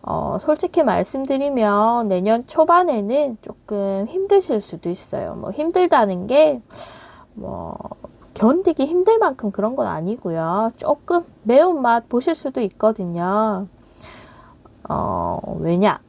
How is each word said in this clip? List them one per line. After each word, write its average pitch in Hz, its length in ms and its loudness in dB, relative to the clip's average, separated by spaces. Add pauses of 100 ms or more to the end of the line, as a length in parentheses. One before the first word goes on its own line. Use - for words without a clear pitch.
어, 156 380 -4
솔직히 320 420 0
말씀드리면 233 1300 0
내년 208 380 0
초반에는 285 920 2
조금 196 680 -6
힘드실 370 540 0
수도 170 300 -10
있어요. - 460 -8
뭐 - 160 -10
힘들다는 277 720 2
게 277 340 4 (760)
뭐 85 380 -10 (600)
견디기 302 480 2
힘들 370 340 4
만큼 262 320 0
그런 220 260 -4
건 240 100 -2
아니고요. 170 920 -2
조금 339 480 -2 (180)
매운맛 254 680 4
보실 254 240 0
수도 269 260 -6
있거든요. 196 1040 -2 (1200)
어, 87 720 -4
왜냐? 175 480 0